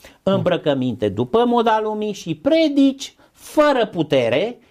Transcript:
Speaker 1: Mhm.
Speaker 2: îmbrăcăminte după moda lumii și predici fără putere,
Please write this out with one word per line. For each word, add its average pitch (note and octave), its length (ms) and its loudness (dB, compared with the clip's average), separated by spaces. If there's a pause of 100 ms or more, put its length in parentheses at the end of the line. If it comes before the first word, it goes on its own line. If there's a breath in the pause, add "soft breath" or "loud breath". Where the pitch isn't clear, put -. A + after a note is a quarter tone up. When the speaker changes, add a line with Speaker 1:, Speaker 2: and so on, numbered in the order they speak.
(240 loud breath)
Speaker 1:
Mhm. F#3+ 120 0
Speaker 2:
îmbrăcăminte C#3 720 -2
după B2 360 0
moda A#3 380 2
lumii G#3+ 300 -4
și E3 220 -8
predici C#4+ 800 0 (160 soft breath)
fără C#4+ 540 0
putere, D3 720 -2 (140)